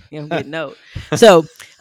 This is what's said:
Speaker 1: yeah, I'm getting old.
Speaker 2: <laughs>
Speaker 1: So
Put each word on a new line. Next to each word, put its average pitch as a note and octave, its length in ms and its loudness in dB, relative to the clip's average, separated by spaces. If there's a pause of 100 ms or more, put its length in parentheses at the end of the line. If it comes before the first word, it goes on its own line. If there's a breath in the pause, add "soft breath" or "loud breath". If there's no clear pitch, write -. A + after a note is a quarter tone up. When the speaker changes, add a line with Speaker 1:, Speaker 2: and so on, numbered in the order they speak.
Speaker 1:
yeah, D3+ 100 -16
I'm D3 80 -16
getting D3+ 260 -10
old. D#3+ 220 -12 (200 loud breath)
Speaker 2:
<laughs> - 200 -10
Speaker 1:
So F3 300 4 (360 loud breath)